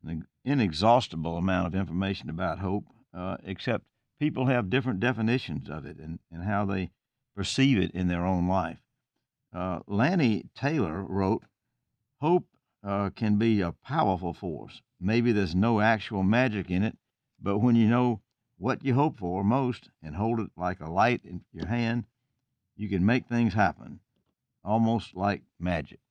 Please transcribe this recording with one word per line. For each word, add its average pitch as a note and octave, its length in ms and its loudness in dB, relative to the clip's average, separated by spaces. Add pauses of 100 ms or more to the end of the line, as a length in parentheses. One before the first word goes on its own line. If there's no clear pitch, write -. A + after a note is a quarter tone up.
an D#2+ 220 -8 (160)
inexhaustible G2 920 2
amount F2+ 280 0
of E2+ 80 -4
information F#2+ 560 -4
about E2 300 -4
hope, G2 260 -4 (260)
uh, F2+ 320 -8
except G2+ 440 -6 (320)
people D3 260 -2
have B2 240 0
different A#2 300 -2
definitions A2 680 -2
of D2 200 -10
it D#2+ 100 -16
and, E2 220 -12 (120)
and E2+ 120 -10
how G2+ 220 0
they G2 260 -4 (440)
perceive C3 440 2
it F2 120 0
in F2+ 160 -2
their F2 160 0
own F2+ 240 0
life. E2+ 300 0 (760)
Uh, F2+ 360 -6
Lanny A#2+ 680 2
Taylor A2 480 -2
wrote, F#2+ 420 0 (800)
"Hope, E3 240 2 (380)
uh, G2+ 320 0
can G#2 240 2
be A2 220 4
a F2 100 -2
powerful F#2 640 -2
force. D2+ 480 -10 (160)
Maybe A#2 320 2
there's F#2+ 240 2
no G#2+ 240 4
actual G#2+ 420 2
magic G#2+ 480 2
in F2+ 140 0
it, A2 120 -2 (460)
but G2+ 160 0
when A#2+ 180 4
you A2+ 120 6
know A#2+ 340 2 (360)
what A2 280 -4
you C3 80 2
hope C#3+ 240 2
for F#2 260 -4
most B2 460 0 (140)
and D#2 120 -10
hold A2+ 240 0
it G#2 160 -6
like F2+ 240 -4
a D#2 120 -8
light A2 340 2
in F2 260 -12
your E2 160 -8
hand, A#2 380 -2 (720)
you G2+ 120 -8
can F#2 180 2
make A#2+ 220 2
things A#2 280 2
happen, F2 460 -2 (640)
almost A2+ 520 0
like F#2+ 260 -2 (180)
magic." E2+ 400 -4 (100)